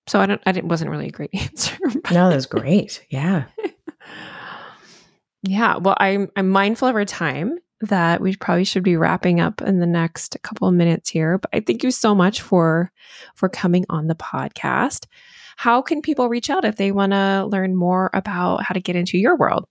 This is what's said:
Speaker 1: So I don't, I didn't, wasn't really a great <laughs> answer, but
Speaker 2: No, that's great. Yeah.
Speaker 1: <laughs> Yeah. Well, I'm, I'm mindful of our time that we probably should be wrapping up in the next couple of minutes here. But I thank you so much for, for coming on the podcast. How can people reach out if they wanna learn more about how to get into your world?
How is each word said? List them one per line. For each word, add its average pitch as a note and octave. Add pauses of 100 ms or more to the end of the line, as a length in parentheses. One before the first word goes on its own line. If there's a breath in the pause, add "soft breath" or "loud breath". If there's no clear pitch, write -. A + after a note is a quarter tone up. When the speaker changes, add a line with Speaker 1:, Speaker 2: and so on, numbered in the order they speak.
Speaker 1:
So G3+
I G3
don't, G3
I F#3+
didn't, F3+
wasn't E3
really D3
a D3
great D3
<laughs> -
answer, - (260)
but -
Speaker 2:
No, F3
that's C3+
great. C3
Yeah. D3+
Speaker 1:
<laughs> - (1900 loud breath)
Yeah. G3+
Well, F#3+
I'm, G3
I'm F#3+
mindful G3+
of B3+
our G#3
time E3+ (240)
that F3
we F#3+
probably F3+
should F#3+
be F3
wrapping E3+
up E3+
in F#3+
the F3
next E3+
couple -
of F3+
minutes E3+
here. E3
But -
I G#3+
thank A3+
you B3+
so A3
much G3
for, E3+ (440 loud breath)
for -
coming F3+
on D#3
the E3
podcast. - (500 loud breath)
How A#3+
can D4
people C4+
reach A#3
out G#3
if G#3+
they G3
wanna G3
learn F#3+
more F#3
about F3+
how -
to F#3
get F3+
into F3+
your A#3
world? -